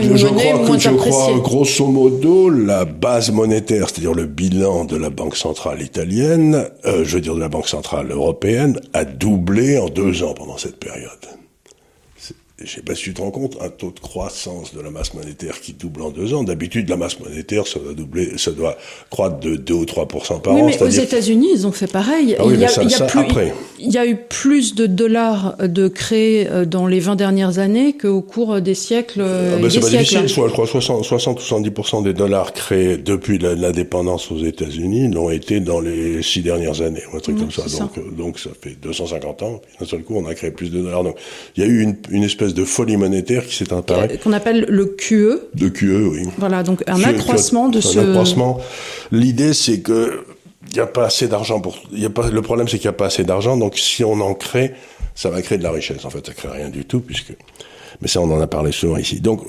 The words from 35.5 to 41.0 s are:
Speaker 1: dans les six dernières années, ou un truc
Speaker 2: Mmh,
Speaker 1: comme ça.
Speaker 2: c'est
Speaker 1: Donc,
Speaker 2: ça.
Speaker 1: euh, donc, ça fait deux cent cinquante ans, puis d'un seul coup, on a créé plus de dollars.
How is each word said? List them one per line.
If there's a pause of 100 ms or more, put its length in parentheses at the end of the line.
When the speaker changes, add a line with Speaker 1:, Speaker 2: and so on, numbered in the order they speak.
Speaker 1:
dans
les
six
dernières
années, (100)
ou
un
truc
Speaker 2:
Mmh,
Speaker 1:
comme
ça.
Speaker 2:
c'est
Speaker 1:
Donc,
Speaker 2:
ça.
Speaker 1:
euh,
donc,
ça (120)
fait
deux
cent
cinquante
ans,
puis
d'un
seul
coup,
on
a
créé
plus
de
dollars.